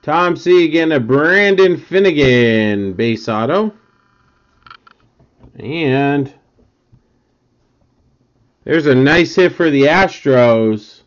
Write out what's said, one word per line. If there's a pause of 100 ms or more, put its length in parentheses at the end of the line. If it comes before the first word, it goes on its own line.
Tom
C
getting
a
Brandon
Finnegan
base
auto. (1800)
And (2250)
there's
a
nice
hit
for
the
Astros.